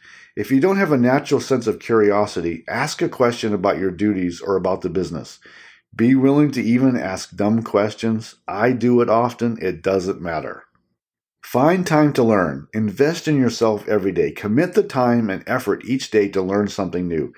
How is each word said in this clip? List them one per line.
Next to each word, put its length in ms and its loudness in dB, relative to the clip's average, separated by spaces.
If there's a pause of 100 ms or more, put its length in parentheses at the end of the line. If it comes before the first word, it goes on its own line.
(360)
If 140 -6
you 100 2
don't 180 2
have 140 0
a 60 4
natural 420 2
sense 280 -2
of 100 0
curiosity, 920 0
ask 360 -4
a 60 0
question 440 0
about 240 0
your 140 -2
duties 500 -2
or 140 -2
about 260 -2
the 80 -4
business. 480 -6 (580)
Be 200 4
willing 380 4
to 100 -4
even 340 2
ask 380 -8
dumb 260 2
questions. 760 -2 (100)
I 240 0
do 300 4
it 80 2
often. 520 0
It 220 -4
doesn't 360 0
matter. 440 -8 (800)
Find 420 2
time 280 2
to 100 2
learn. 500 0
Invest 540 0
in 100 2
yourself 500 0
every 240 0
day. 200 0
Commit 420 0
the 80 4
time 480 0
and 160 -6
effort 400 -2
each 240 -4
day 200 2
to 120 -2
learn 280 0
something 380 -4
new. 300 -4